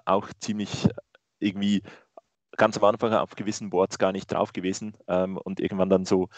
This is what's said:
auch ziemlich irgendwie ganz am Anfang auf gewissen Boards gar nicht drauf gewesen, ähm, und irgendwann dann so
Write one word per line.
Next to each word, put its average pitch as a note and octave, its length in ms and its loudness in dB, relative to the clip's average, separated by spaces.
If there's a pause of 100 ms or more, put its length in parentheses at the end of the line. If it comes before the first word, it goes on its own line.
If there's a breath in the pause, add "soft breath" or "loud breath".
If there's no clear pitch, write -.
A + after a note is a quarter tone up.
auch G2 240 0 (100)
ziemlich - 480 -4 (520)
irgendwie G2+ 420 0 (720 loud breath)
ganz A2 220 2
am G#2 80 2
Anfang A2+ 280 4
auf F2+ 220 0
gewissen G#2 340 -6
Boards F2+ 300 0
gar F#2+ 140 2
nicht G2 180 -6
drauf G2 220 0
gewesen, G2 420 -4 (140)
ähm, F#2 260 0
und F#2+ 240 -8
irgendwann F#2+ 300 0
dann F#2 160 4
so F#2 320 2